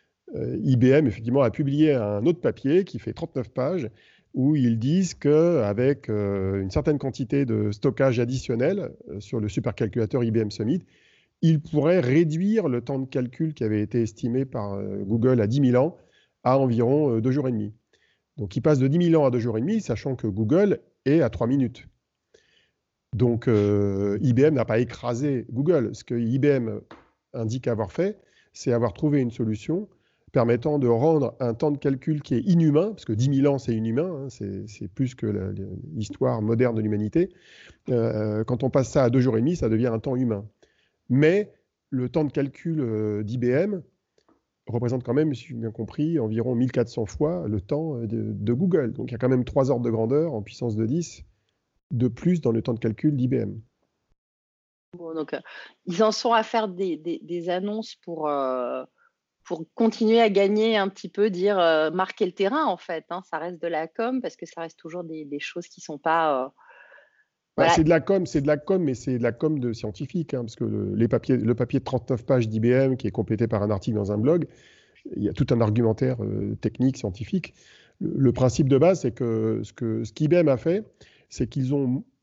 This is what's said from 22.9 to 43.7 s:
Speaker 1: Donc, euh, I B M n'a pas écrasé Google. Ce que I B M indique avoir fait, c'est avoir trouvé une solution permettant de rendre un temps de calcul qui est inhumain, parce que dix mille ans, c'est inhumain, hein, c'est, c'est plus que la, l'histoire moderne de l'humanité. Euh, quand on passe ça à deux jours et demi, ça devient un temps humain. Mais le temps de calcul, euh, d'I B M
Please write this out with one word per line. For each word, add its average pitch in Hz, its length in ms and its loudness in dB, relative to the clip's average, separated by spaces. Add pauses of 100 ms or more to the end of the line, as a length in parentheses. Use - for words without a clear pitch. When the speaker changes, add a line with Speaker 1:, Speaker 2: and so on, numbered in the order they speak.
Speaker 1:
Donc, 117 340 2
euh, 101 720 2
I 123 120 2
B 113 60 2
M 151 160 6
n'a 117 100 0
pas 110 140 0
écrasé 123 720 -4
Google. 131 420 0
Ce - 100 -16
que 123 120 -6
I 117 240 0
B 131 60 2
M 117 360 0 (520)
indique 117 340 -6
avoir 107 240 -2
fait, 190 260 -2 (340)
c'est - 220 -2
avoir 117 200 0
trouvé 147 280 0
une 120 100 -2
solution 123 560 -4 (440)
permettant 139 480 2
de 131 80 2
rendre 135 520 2
un 120 140 0
temps 147 180 -2
de 143 60 -2
calcul 143 440 -2
qui 139 140 -4
est 117 60 0
inhumain, 170 480 4
parce - 160 -12
que 117 80 -4
dix 120 160 2
mille 139 180 4
ans, 139 100 2
c'est 127 160 -4
inhumain, 135 500 -2
hein, 135 60 -10
c'est, 101 380 -10
c'est 107 200 -12
plus 127 280 -4
que 113 120 -6
la, 98 240 -4 (420)
l'histoire 123 480 -2
moderne 117 340 2
de 110 60 -2
l'humanité. 107 480 0 (600)
Euh, 110 560 0
quand 123 180 -2
on 131 60 0
passe 131 200 2
ça 143 140 2
à 120 60 4
deux 127 100 4
jours 123 180 4
et 110 40 2
demi, 165 160 0
ça 123 120 0
devient 113 180 2
un 113 120 -2
temps 131 160 -4
humain. 110 300 -2 (640)
Mais 160 460 4 (380)
le 127 180 -4
temps 156 140 -2
de 139 80 -4
calcul, 143 500 -4
euh, 107 400 -2
d'I 110 160 -6
B 120 60 -4
M 160 400 0 (800)